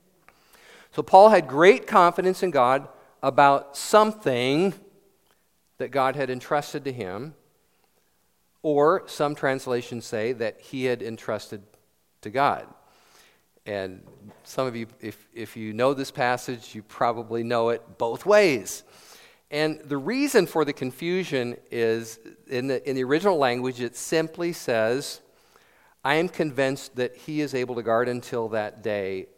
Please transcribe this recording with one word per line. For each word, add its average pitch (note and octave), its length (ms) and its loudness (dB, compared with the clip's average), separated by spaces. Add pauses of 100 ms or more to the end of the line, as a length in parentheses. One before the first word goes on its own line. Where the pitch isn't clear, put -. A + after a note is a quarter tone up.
(920)
So - 100 -4
Paul F#3+ 280 10
had F3+ 180 6
great E3+ 400 6
confidence F#3 560 4
in F#3 80 0
God C#3 360 2 (360)
about C#3 520 4
something E3+ 1000 2 (1040)
that B2 100 -8
God C3 260 0
had C#3 140 -4
entrusted C#3 560 -4
to C#3 80 -6
him, A#2 400 -10 (1300)
or D#3 460 4
some D3 260 -4
translations B2+ 720 -4
say A#2 280 -4
that A2 280 -8
he C3 240 -6
had B2 160 -2
entrusted A2 640 -10 (580)
to - 80 -14
God. G#2+ 380 0 (1000)
And F#2+ 400 -8 (380)
some - 240 -6
of A#2+ 80 -6
you, A2+ 100 -8 (160)
if, - 320 -14
if A2+ 240 -14
you A2 160 -8
know B2+ 220 0
this C3+ 160 -8
passage, B2 640 -4
you G#3+ 80 -14
probably A#2 600 -4
know A#2 260 0
it - 280 -6
both B2 300 -4
ways. F3 560 2 (680)
And D3+ 300 -2
the C#3+ 160 -6
reason A3 500 0
for D#3 180 0
the C#3 80 -2
confusion C#3 840 -4 (120)
is, A2+ 500 -2 (280)
in B2+ 200 -4
the, C3 220 -4
in C3+ 60 -2
the C3 80 -2
original E3 340 0
language, B2 440 0
it A#2 140 -8
simply E3 560 -4
says, B2 680 -2 (840)
"I C#3 120 0
am E3+ 120 0
convinced C#3 680 -4
that B2 200 -6
he D3+ 260 -8
is C#3 120 -4
able B2 220 -4
to A#2 80 -6
guard A2+ 260 0
until A#2+ 400 -6
that G#2+ 320 -6
day G2 460 -6 (100)